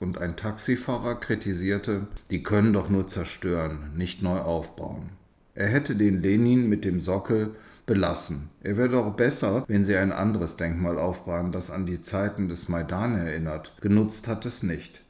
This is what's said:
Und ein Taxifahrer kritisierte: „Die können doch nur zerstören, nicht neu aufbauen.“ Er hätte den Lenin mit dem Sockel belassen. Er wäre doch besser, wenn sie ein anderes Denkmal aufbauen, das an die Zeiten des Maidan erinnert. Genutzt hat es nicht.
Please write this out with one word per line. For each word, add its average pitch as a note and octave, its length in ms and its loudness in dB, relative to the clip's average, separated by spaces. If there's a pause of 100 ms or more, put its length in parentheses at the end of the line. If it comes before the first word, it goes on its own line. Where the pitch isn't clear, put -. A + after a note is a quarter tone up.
Und F2+ 180 -2
ein E2+ 160 -4
Taxifahrer A#2 800 -4
kritisierte: G2+ 920 -2 (220)
„Die F2+ 140 -2
können G#2 300 6
doch F2+ 160 2
nur F#2+ 180 2
zerstören, D#2+ 880 -4
nicht F2+ 260 -4
neu F2+ 180 0
aufbauen.“ - 720 -6 (440)
Er G2+ 140 2
hätte C#3 260 0
den G2+ 260 4
Lenin A#2 480 6
mit G#2+ 160 2
dem F2+ 160 0
Sockel G#2+ 540 0 (320)
belassen. E2 600 0 (120)
Er G2+ 160 -2
wäre B2 120 4
doch A#2+ 260 2
besser, B2 520 2
wenn G2+ 160 4
sie G2 120 4
ein F#2+ 160 4
anderes G2 440 0
Denkmal E2+ 440 -2
aufbauen, F2 520 -2
das F2+ 200 -6
an F2+ 160 -4
die F2 120 -4
Zeiten G2+ 480 -2
des E2+ 220 -6
Maidan F2+ 460 -2
erinnert. D#2+ 680 -4
Genutzt G#2+ 460 2
hat A2 180 -4
es A#2+ 160 -10
nicht. E2+ 480 -6